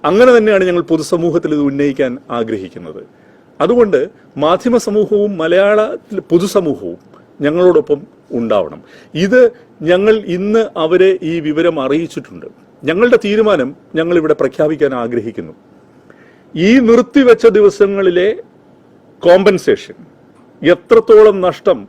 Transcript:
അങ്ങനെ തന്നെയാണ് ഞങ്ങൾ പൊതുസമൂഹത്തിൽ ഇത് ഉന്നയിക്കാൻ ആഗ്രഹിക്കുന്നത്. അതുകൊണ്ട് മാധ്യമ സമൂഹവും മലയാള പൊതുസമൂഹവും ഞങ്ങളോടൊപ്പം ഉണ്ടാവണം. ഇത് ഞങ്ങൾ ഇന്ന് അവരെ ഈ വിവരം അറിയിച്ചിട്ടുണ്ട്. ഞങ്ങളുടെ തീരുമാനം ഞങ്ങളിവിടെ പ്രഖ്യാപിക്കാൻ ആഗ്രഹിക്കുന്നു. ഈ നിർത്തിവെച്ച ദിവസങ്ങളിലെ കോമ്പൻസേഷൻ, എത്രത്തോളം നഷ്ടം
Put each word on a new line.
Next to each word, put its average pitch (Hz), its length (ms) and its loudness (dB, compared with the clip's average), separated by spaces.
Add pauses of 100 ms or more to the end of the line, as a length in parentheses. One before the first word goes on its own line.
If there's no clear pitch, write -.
അങ്ങനെ 220 280 4
തന്നെയാണ് 214 320 2
ഞങ്ങൾ 175 220 -2
പൊതുസമൂഹത്തിൽ 165 640 -2
ഇത് 147 140 -2
ഉന്നയിക്കാൻ 139 420 -2 (260)
ആഗ്രഹിക്കുന്നത്. 95 640 -10 (640)
അതുകൊണ്ട് 202 360 2 (420)
മാധ്യമ 185 340 0 (100)
സമൂഹവും 208 460 -2 (100)
മലയാള 196 380 2 (500)
പൊതുസമൂഹവും 165 720 -2 (440)
ഞങ്ങളോടൊപ്പം 156 560 0 (380)
ഉണ്ടാവണം. 98 420 -4 (460)
ഇത് 247 140 2 (500)
ഞങ്ങൾ 202 240 2 (220)
ഇന്ന് 208 260 -2 (220)
അവരെ 185 260 2 (220)
ഈ - 20 -4 (140)
വിവരം 165 360 -2
അറിയിച്ചിട്ടുണ്ട്. 139 640 -6 (400)
ഞങ്ങളുടെ 220 360 2
തീരുമാനം 202 460 0 (280)
ഞങ്ങളിവിടെ 160 420 0
പ്രഖ്യാപിക്കാൻ 147 520 -2 (100)
ആഗ്രഹിക്കുന്നു. 110 520 -8 (1120)
ഈ - 20 4 (180)
നിർത്തിവെച്ച 240 580 2 (120)
ദിവസങ്ങളിലെ 196 720 0 (1000)
കോമ്പൻസേഷൻ, 180 680 2 (760)
എത്രത്തോളം 214 640 4 (120)
നഷ്ടം 160 300 -2 (100)